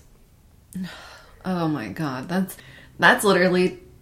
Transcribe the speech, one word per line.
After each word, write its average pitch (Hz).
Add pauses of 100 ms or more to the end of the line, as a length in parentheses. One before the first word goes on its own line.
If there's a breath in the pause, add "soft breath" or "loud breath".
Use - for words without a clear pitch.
(760)
<sighs> 185 (640 loud breath)
Oh 175
my 131
God, 131
that's, 185 (440 loud breath)
that's 220
literally 180 (220)